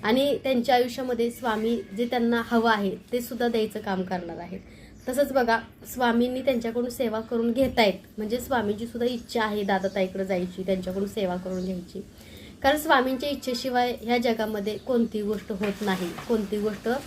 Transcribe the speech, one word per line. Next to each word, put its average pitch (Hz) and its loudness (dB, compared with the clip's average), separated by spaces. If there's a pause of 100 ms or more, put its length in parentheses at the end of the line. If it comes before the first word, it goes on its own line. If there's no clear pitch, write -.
आणि 262 4
त्यांच्या 254 2
आयुष्यामध्ये 247 0
स्वामी 226 0 (160)
जे 240 0
त्यांना 233 2
हवं 233 4
आहे 202 2 (200)
ते 247 0
सुद्धा 240 -2
द्यायचं 220 0
काम 196 -2
करणार 175 -4
आहेत. 175 -12 (500)
तसंच 277 2
बघा, 233 4 (340)
स्वामींनी 247 2
त्यांच्याकडून 240 0
सेवा 226 -2
करून 233 0
घेतायत, 247 4 (240)
म्हणजे 214 -2
स्वामींची 220 -2
सुद्धा 240 -2
इच्छा 233 -2
आहे 208 0
दादा 196 0
ताईकडे 190 0
जायची, 185 -2
त्यांच्याकडून 185 -2
सेवा 190 -2
करून 185 -4
घ्यायची, 185 -6 (580)
कारण 285 4
स्वामींच्या 277 2
इच्छेशिवाय 247 -2
ह्या 233 2
जगामध्ये 214 0
कोणतीही 233 0
गोष्ट 208 -4
होत 202 -2
नाही, 185 0 (180)
कोणतीही 208 0
गोष्ट 208 -2 (180)